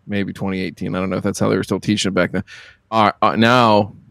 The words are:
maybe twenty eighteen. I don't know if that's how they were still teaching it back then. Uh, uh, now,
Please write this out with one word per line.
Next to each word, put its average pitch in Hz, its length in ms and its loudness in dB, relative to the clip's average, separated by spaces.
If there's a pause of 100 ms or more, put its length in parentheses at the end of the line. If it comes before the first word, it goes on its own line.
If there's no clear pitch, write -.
maybe 101 260 -4
twenty 95 280 -6
eighteen. 92 340 -6
I 92 60 -2
don't 95 100 -4
know 92 80 -2
if - 40 -6
that's 98 160 -4
how 107 120 0
they 104 60 2
were 92 60 -2
still 98 180 -4
teaching 101 300 -2
it 95 40 -8
back 87 180 0
then. 95 120 -4 (460)
Uh, 110 300 2
uh, 98 160 2
now, 113 580 4 (160)